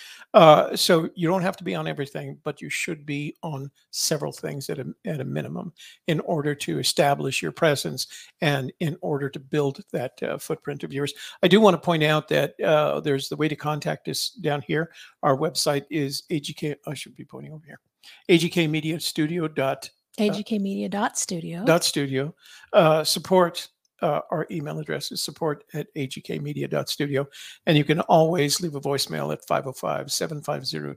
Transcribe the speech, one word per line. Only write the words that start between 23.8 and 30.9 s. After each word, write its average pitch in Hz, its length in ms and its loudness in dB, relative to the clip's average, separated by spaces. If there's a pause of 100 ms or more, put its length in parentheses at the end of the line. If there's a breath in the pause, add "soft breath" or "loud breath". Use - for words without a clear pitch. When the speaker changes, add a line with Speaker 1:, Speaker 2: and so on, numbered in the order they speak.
Speaker 1:
uh, 151 280 0
our 165 220 -2
email 156 280 -6
address 151 320 -6
is 214 100 -8
support 151 420 -4 (100)
at 147 220 -8
A 147 120 -4
G - 140 -12
K - 160 -8
media 143 300 -6
dot 143 220 -2
studio. 143 380 -2 (380 loud breath)
And 160 120 6
you 147 60 6
can 151 180 2
always 160 600 4
leave 160 140 -6
a 139 60 -6
voicemail 143 500 -2
at - 160 -8
five - 200 0
oh 131 60 -8
five, 73 380 -6
seven 147 300 -4
five 143 240 -6
zero, 147 320 -6